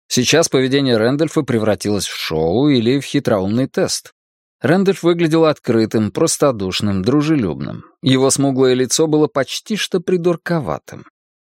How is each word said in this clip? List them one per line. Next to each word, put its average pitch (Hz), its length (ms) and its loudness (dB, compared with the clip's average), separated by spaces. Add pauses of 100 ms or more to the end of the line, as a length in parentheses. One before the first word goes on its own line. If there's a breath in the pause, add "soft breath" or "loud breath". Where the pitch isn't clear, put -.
Сейчас 147 400 2
поведение 131 480 2
Рэндольфа 143 460 0
превратилось 107 640 -2
в - 100 -10
шоу 87 540 0
или 127 280 2
в 139 60 -6
хитроумный 113 640 -2
тест. - 460 -6 (500)
Рэндольф 185 400 2
выглядел 165 420 2
открытым, 113 680 0
простодушным, 101 920 0
дружелюбным. 107 800 -2 (160)
Его 131 300 2
смуглое 131 420 2
лицо 127 340 0
было 151 200 2
почти - 500 -6
что 185 240 -4
придурковатым. 170 1040 -4 (480)